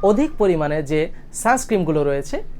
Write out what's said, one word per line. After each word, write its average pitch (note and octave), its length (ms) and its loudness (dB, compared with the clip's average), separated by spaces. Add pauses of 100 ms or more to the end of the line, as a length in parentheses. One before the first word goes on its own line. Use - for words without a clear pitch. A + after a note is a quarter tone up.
অধিক G#3 360 4
পরিমাণে D#3 440 2
যে D#3 260 0 (240)
সানস্ক্রিনগুলো F#3 720 0
রয়েছে, C#3+ 380 -2 (160)